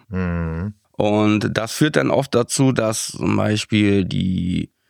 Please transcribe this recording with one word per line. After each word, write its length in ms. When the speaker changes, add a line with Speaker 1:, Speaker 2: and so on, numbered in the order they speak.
Speaker 1:
Mhm. 640
Speaker 2:
Und 600
das 220
führt 220
dann 160
oft 240
dazu, 360
dass 360
zum 280
Beispiel 720
die, 640